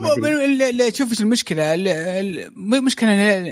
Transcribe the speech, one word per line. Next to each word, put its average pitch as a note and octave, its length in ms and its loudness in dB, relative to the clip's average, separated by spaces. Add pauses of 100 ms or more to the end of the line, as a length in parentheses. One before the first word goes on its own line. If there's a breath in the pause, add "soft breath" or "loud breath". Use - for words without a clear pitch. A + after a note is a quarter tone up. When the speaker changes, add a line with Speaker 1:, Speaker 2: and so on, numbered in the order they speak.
Speaker 1:
ما D#4 120 0
أدري. C#4+ 80 0
Speaker 2:
ب-، D4+ 60 0
ال-، C4+ 560 0
ال-، A#3 120 0
شوف B3+ 160 -2
إيش A3+ 100 -4
المشكلة. D#3+ 540 0
ال-، F#3+ 140 0
ال-، F3 680 -4
مو G#3+ 240 0
مشكلة G#3 580 2 (140)